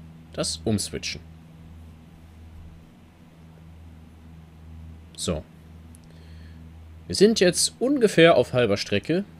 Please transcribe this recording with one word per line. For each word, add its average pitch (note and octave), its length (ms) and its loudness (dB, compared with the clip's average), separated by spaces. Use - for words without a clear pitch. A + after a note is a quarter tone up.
das - 320 -6
umswitchen. - 560 -4
So. D#2 280 -4
Wir F2 80 -8
sind G#3+ 260 6
jetzt - 380 2
ungefähr A3 580 6
auf - 180 2
halber A2+ 240 4
Strecke D#3 480 -2